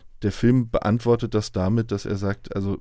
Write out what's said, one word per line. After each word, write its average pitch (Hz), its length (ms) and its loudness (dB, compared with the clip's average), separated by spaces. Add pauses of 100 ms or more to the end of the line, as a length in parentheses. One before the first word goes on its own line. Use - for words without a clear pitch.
(240)
Der 101 100 0
Film 120 360 2
beantwortet 117 640 2
das 107 200 -2
damit, 107 380 0
dass 101 140 -4
er 101 120 -2
sagt, 98 380 -4
also, 98 260 -2